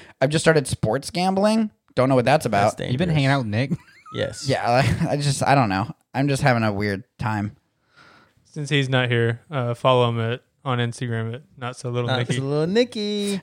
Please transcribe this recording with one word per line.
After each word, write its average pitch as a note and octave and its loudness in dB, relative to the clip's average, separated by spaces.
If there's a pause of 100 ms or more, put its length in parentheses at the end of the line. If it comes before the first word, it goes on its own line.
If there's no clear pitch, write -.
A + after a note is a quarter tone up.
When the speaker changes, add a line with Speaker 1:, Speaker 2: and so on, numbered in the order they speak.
(200)
Speaker 1:
I've C3+ 2
just D#3 0
started D#3 4
sports - -2
gambling. G3+ 0 (240)
Don't C3 2
know C3+ 4
what B2 4
that's C#3 2
about. G#2 2
Speaker 2:
That's F2+ -6
Speaker 3:
You B2 0
been F3 0
Speaker 2:
dangerous. E3 0
Speaker 3:
hanging C#3 2
out C#3 2
with B2 -4
Nick? A#2 -2
<laughs> - -4 (360)
Speaker 2:
Yes. - -6
Speaker 1:
Yeah, A2 0
like, B2 2
<laughs> E3+ 0
I A#2 0
just, C#3+ -2
I C3+ 4
don't B2 4
know. F#2+ -2 (220)
I'm C3+ 0
just C#3 -2
having B2 4
a A2 0
weird G2+ -4 (160)
time. G#2 -4 (880)
Speaker 4:
Since D3 -10
he's C#3 2
not B2+ 2
here, A#2 0
uh, B2 -4
follow B2+ 2
him A#2 -2
at, A#2 -4 (200)
on B2+ -2
Instagram A#2 -4
at B2+ -12 (160)
Not B2+ -10
So B2 -8
Little A#2+ -2
Nicky. B2 -2
Speaker 2:
Not B2 -2
So C3+ -4
Little D3 -2
Nicky. G#3 -2